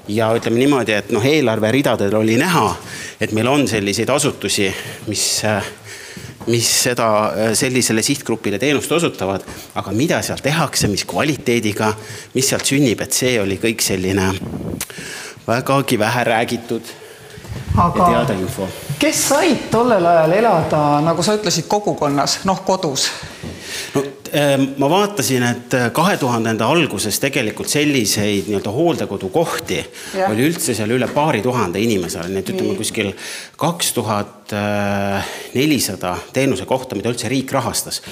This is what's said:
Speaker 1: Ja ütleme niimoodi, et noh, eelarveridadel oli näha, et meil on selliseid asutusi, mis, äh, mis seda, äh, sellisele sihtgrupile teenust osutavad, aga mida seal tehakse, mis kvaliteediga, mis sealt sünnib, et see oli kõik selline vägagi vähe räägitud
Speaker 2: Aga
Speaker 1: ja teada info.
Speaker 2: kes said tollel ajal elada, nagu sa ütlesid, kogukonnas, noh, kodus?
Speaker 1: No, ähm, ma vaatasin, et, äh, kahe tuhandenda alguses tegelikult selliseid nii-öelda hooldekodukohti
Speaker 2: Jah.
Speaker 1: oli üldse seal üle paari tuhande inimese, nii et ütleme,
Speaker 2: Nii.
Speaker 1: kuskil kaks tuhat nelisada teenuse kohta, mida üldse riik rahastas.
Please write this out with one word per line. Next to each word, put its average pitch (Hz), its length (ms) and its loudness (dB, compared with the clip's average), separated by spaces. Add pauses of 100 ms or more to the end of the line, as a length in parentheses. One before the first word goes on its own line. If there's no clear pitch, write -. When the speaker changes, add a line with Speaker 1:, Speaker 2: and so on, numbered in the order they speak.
Speaker 1:
Ja 110 260 0
ütleme 117 320 2
niimoodi, 127 320 4
et 101 160 0
noh, 117 160 2
eelarveridadel 113 880 2
oli 110 240 2
näha, 151 300 4 (480)
et - 180 -2
meil 110 160 2
on 143 160 4
selliseid 107 480 0
asutusi, 107 540 0 (360)
mis, 107 200 -4 (160)
äh, 107 260 0 (800)
mis 117 240 0 (100)
seda, 123 300 2 (160)
äh, 104 300 0
sellisele 123 520 2
sihtgrupile 110 560 -2
teenust 139 320 0
osutavad, 123 480 0 (300)
aga 98 260 -6
mida 147 240 2
seal 92 240 -6
tehakse, 139 480 0
mis - 160 -4
kvaliteediga, 110 800 0 (420)
mis - 220 0
sealt - 160 -2
sünnib, 135 320 2
et - 160 -2
see 127 240 2
oli 98 160 -2
kõik 113 240 -2
selline 95 460 0 (1160)
vägagi 131 560 2
vähe 117 240 2
räägitud 117 720 -2 (760)
Speaker 2:
Aga 175 280 2
Speaker 1:
ja 180 60 6 (140)
teada 120 140 0
info. 92 340 -4 (260)
Speaker 2:
kes - 340 0
said 294 300 4 (120)
tollel 220 360 4
ajal 165 260 6
elada, 170 520 4 (160)
nagu 165 240 2
sa 208 120 4
ütlesid, 175 320 0
kogukonnas, 147 760 0
noh, 190 200 0
kodus? 180 460 0 (800)
Speaker 1:
No, 139 120 0 (260)
ähm, 139 360 2 (100)
ma 139 160 0
vaatasin, 156 540 2
et, 120 300 0
äh, 123 180 2
kahe 170 260 4
tuhandenda 113 500 0
alguses 107 520 2
tegelikult 131 500 -2
selliseid 107 800 2
nii-öelda 101 240 -2
hooldekodukohti 127 1080 -2 (340)
Speaker 2:
Jah. 190 200 0
Speaker 1:
oli 117 160 2
üldse 147 280 -2
seal 107 160 -2
üle 123 160 2
paari 143 340 2
tuhande 104 380 0
inimese, 92 440 0
nii 95 160 -4
et 92 100 -6
ütleme, 98 200 -2
Speaker 2:
Nii. 98 80 -2
Speaker 1:
kuskil 101 340 -2 (420)
kaks 170 400 -2
tuhat 107 380 -2 (1160)
nelisada 104 640 0 (120)
teenuse 127 380 0
kohta, - 300 -2
mida 101 140 -2
üldse 117 200 -4
riik 131 220 -2
rahastas. - 500 -2 (100)